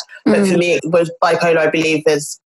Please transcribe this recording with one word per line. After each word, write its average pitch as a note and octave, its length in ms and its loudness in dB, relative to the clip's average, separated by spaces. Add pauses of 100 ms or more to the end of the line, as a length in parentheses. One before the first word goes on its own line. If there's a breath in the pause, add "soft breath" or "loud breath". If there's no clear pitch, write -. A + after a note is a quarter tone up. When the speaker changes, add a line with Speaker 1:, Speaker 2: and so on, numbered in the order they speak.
(240 loud breath)
Speaker 1:
But G#3+ 140 2
Speaker 2:
Mm. G3 140 0
Speaker 1:
for E3+ 60 2
me, E3+ 260 0
with E3 260 0 (120)
bipolar, E3+ 360 2
I D#3 100 2
believe D#3+ 380 -2
there's, D3 400 -2